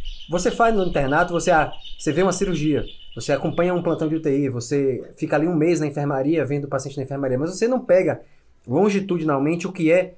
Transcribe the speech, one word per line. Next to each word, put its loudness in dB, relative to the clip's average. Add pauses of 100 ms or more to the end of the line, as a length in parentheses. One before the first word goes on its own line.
(300)
Você 0
faz 4
no 2
internato, 2
você, 2
ah, 4 (260)
você -2
vê 2
uma 4
cirurgia, 0 (300)
você -2
acompanha 0
um 0
plantão 0
de 0
U -2
T -2 (160)
I, 0
você -2 (140)
fica -2
ali 2
um 0
mês 2
na -2
enfermaria, 0
vendo -4
o -8
paciente -6
na -4
enfermaria, -4
mas -2
você -2
não 0
pega 2 (460)
longitudinalmente 0
o -8
que 2
é 2